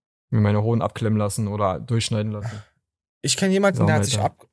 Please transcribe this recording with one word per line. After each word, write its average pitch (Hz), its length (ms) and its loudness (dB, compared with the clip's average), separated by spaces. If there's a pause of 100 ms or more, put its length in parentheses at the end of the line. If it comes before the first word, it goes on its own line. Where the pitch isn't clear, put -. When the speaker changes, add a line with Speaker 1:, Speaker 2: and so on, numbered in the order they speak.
(300)
Speaker 1:
Mir 110 100 2
meine 104 220 4
Hoden 117 200 0
abklemmen 107 360 0
lassen 104 300 -2
oder 101 320 -2
durchschneiden 110 500 -2
lassen. 107 320 -10 (600)
Speaker 2:
Ich - 140 0
kenn 190 140 2
jemanden, 196 360 2
der 156 100 4
hat 101 80 2
sich 135 100 -2
Speaker 1:
Saumelter. 104 200 -2 (100)
Speaker 2:
ab-, - 80 -20